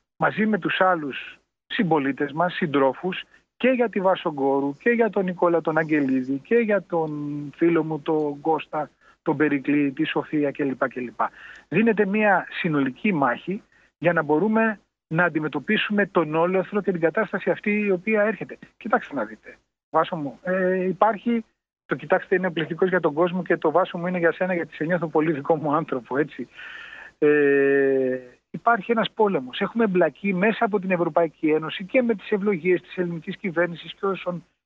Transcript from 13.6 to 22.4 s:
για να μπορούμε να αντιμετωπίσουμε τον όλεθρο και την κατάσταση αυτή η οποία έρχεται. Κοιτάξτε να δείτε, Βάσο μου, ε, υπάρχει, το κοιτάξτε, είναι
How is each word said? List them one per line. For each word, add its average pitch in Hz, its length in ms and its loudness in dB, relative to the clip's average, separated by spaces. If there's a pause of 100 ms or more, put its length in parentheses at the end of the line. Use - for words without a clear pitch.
για 170 140 2
να 165 100 0
μπορούμε 214 580 0 (340)
να 175 100 4
αντιμετωπίσουμε 160 840 0
τον 160 280 0
όλεθρο 185 460 0
και 190 120 0
την 170 80 -2
κατάσταση 165 500 0
αυτή 208 300 0
η 208 100 0
οποία 208 320 0
έρχεται. 202 360 -4 (180)
Κοιτάξτε - 380 -4
να 117 100 -4
δείτε, - 340 -18 (320)
Βάσο 160 260 0
μου, 143 260 -6
ε, 185 420 0
υπάρχει, 220 600 0 (420)
το - 80 -4
κοιτάξτε, 175 400 -2
είναι 180 160 0